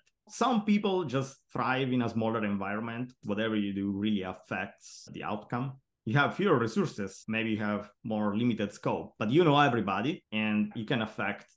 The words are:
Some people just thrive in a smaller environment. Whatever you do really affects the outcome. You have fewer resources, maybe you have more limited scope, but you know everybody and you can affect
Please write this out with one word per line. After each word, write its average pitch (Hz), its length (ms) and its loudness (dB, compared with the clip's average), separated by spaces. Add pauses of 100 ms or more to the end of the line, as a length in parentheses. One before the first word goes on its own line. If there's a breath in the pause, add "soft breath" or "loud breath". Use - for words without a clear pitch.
(300)
Some 233 340 2
people 202 400 2
just 131 320 -2 (160)
thrive 127 400 0
in 127 80 2
a 117 80 0
smaller 110 380 0
environment. 107 640 -4 (120)
Whatever 110 320 0
you 101 180 -2
do 98 160 -2
really 101 320 0
affects - 880 -10
the - 100 -10
outcome. 120 520 -6 (340)
You 110 100 0
have 135 180 2
fewer 185 200 4
resources, 117 720 -2
maybe 110 240 0
you 107 80 0
have 104 320 -2 (140)
more 107 320 0
limited 110 360 0
scope, 90 460 -4
but 110 100 0
you 147 140 6
know 147 160 6
everybody 117 720 2
and 107 460 0
you 113 80 -6
can 120 180 0
affect 104 440 -4 (100)